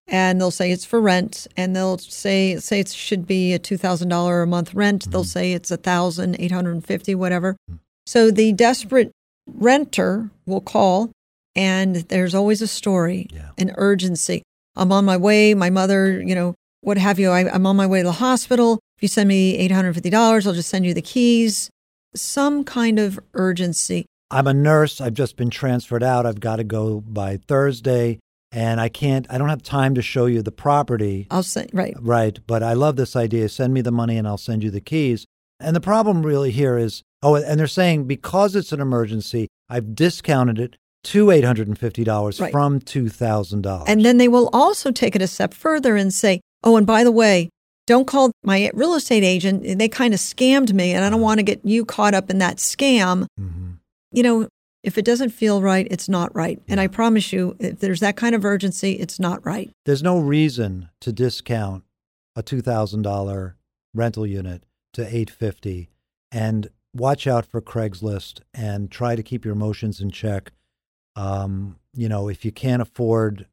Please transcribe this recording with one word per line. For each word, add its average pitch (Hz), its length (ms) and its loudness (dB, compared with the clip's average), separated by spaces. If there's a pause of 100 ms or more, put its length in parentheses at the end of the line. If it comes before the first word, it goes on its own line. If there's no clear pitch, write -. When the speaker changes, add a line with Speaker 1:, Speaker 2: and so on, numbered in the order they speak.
Speaker 1:
and 185 320 2
they'll 185 100 2
say 180 220 -2
it's 180 140 -4
for 233 140 0
rent, 180 460 0 (100)
and 185 200 -2
they'll 185 220 -2
say, 190 580 -2
say 202 240 -2
it 196 80 -2
should - 400 -6
be 185 240 0
a 175 80 0
two 190 160 -4
thousand 180 320 -2
dollar 175 340 0
a 170 40 0
month 175 280 -2
rent. 202 360 0
They'll 190 120 -2
Speaker 2:
Mm-hmm. 185 60 -6
Speaker 1:
say 180 240 -2
it's 175 180 -6
a 175 60 -2
thousand 180 640 -2
eight 175 100 -2
hundred 180 340 -4
fifty, 196 300 -4
whatever. 180 380 -2 (180)
Speaker 2:
Mm-hmm. - 60 -14 (300)
Speaker 1:
So 226 260 6
the 220 220 4
desperate 233 580 2 (340)
renter 226 840 0 (160)
will 190 160 -4
call 202 480 2 (440)
and 190 420 0 (120)
there's 180 260 0
always 202 280 2
a 220 40 -4
story, 185 680 -2
Speaker 2:
Yeah. - 260 -14
Speaker 1:
an 185 180 -2
urgency. 180 680 0 (340)
"I'm 185 160 2
on 196 120 4
my 190 120 4
way, 214 380 6
my 180 160 2
mother," 190 520 2
you 180 120 -2
know, 175 200 -2 (260)
what 202 180 0
have 190 200 2
you, 190 120 4
"I, 180 220 2
I'm 185 140 2
on 196 100 4
my 196 100 4
way 190 140 2
to 175 40 0
the 175 80 0
hospital. 240 680 2 (180)
If - 60 -6
you 202 60 0
send 208 200 2
me 190 280 4
eight 185 140 0
hundred 185 240 2
fifty 175 160 -4
dollars, 220 360 4
I'll 190 80 0
just 170 160 -4
send 190 160 0
you 175 80 0
the 170 80 -4
keys." 233 680 2 (460)
Some 285 500 -2
kind 226 340 0
of 202 200 -2 (160)
urgency. 180 720 -2 (240)
Speaker 2:
"I'm 135 160 2
a 139 80 4
nurse. 151 460 4
I've 123 140 -4
just 123 220 -4
been 120 140 -2
transferred 120 520 -2
out. 127 240 2
I've 107 140 -4
gotta 110 240 -4
go 110 360 -2
by 101 380 -6 (100)
Thursday, 123 680 0 (320)
and 113 300 -2
I 113 80 -2
can't, 135 420 -2
I 123 80 -6
don't 143 120 0
have 151 120 -4
time 135 320 0
to 127 80 0
show 120 240 -2
you 117 160 0
the 104 100 -6
property." 107 800 -2
Speaker 1:
I'll 180 120 0
send, - 320 -8
right. 185 260 -4
Speaker 2:
"Right, 117 460 0
but 117 160 -2
I 113 100 0
love 135 240 2
this 127 180 -4
idea. 113 360 0
Send 131 240 -2
me 131 80 0
the 120 100 -2
money 117 240 0
and 110 100 -2
I'll 104 120 -4
send 110 240 -4
you 107 80 -2
the 98 100 -6
keys." 135 460 -2 (340)
And 160 160 0
the 170 40 0
problem 208 440 2
really 139 260 0
here 127 280 0
is, 113 240 -4 (200)
oh, 147 140 6
and 151 240 0
they're 156 80 2
saying 165 380 0
because 185 500 0
it's - 160 -2
an 147 80 -6
emergency, 113 680 -2 (200)
I've 113 260 -6
discounted 131 640 0
it 123 180 -8 (280)
to 208 260 6
eight 151 140 6
hundred 110 240 0
and 104 100 -4
fifty 117 260 -4
dollars 104 360 -2
Speaker 1:
Right. 190 120 -4
Speaker 2:
from 143 280 2
two 127 280 -4
thousand 104 540 -2
dollars. 95 260 -6
Speaker 1:
And 214 160 4
then 240 140 6
they 247 100 6
will 240 240 4
also 294 380 2
take 233 260 -2
it 180 60 2
a 190 40 0
step - 280 -4
further 277 420 0
and 196 160 0
say, 185 280 0 (220)
"Oh, 226 140 6
and 214 100 4
by 226 180 4
the 247 80 8
way, 202 360 4 (380)
don't 254 200 4
call 262 240 4 (140)
my 196 300 2
real 330 200 2
estate 233 300 2
agent. 185 380 0 (160)
They 220 100 2
kinda 226 280 0
scammed 254 560 2
me, 180 200 2
and 185 120 0
I 202 60 0
don't 214 100 0
Speaker 2:
Uh-huh. 226 40 2
Speaker 1:
wanna 214 180 2
get 208 220 0
you 220 200 0
caught 208 300 0
up 190 160 -2
in 190 80 0
that 180 200 0
scam." 190 680 0 (140)
Speaker 2:
Mm-hmm. 90 300 -10 (420)
Speaker 1:
You 240 100 2
know, 226 260 2 (360)
if 196 140 -2
it 202 60 -2
doesn't 240 260 0
feel 214 320 0
right, 190 280 2
it's - 180 -6
not 180 280 -2
right. 165 320 -4
And 202 100 -2
Speaker 2:
Yeah. 190 60 0
Speaker 1:
I - 40 0
promise 220 440 0
you, 185 260 -4
if - 220 -6
there's 185 200 -2
that 202 160 0
kind 233 180 0
of 208 100 -2
urgency, 196 480 -2
it's 190 260 -8
not 180 280 -4
right. - 240 -8 (160)
Speaker 2:
There's 143 160 0
no 180 180 2
reason 120 680 0 (120)
to 123 120 -6
discount 110 720 -4 (540)
a 117 60 -8
two 127 180 -6
thousand 107 420 -2
dollar 98 540 -6 (380)
rental 110 320 -4
unit 95 380 -8 (280)
to 117 240 -8
eight 113 140 -4
fifty. 95 580 -8 (420)
And 110 380 -4 (260)
watch 135 320 -2
out 120 200 0
for 117 140 -8
Craigslist 104 800 -8 (140)
and 101 360 -6
try 120 260 -4
to 113 80 -8
keep 123 200 -10
your 107 100 -4
emotions 107 460 -4
in 98 120 -6
check. 101 400 -8 (640)
Um, 98 600 -6 (180)
you 117 140 -6
know, 104 200 -4
if 95 160 -10
you 107 80 -6
can't 127 300 -2
afford, 110 720 -2